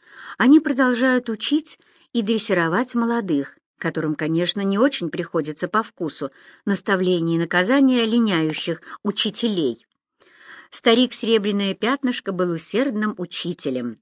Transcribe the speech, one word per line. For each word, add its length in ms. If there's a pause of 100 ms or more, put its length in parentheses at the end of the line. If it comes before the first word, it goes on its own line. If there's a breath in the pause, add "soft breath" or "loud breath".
(380 loud breath)
Они 220
продолжают 720
учить 500 (340 soft breath)
и 80
дрессировать 760
молодых, 600 (200)
которым, 380
конечно, 460
не 160
очень 320
приходится 580
по 160
вкусу 480 (340 soft breath)
наставления 680
и 40
наказания 640
линяющих 760 (220 loud breath)
учителей. 800 (840 loud breath)
Старик 440
«Серебряное 600
Пятнышко» 580
был 200
усердным 640
учителем. 840